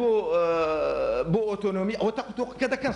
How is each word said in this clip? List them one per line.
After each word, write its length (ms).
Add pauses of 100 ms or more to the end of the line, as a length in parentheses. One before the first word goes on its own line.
بۆ، 100 (240)
ئە، 80 (880)
بۆ 80 (100)
ئۆتۆنۆمی. 500
ئەوە 180
تەق 120
و 80
تۆقەکە 360
دەکەن، 220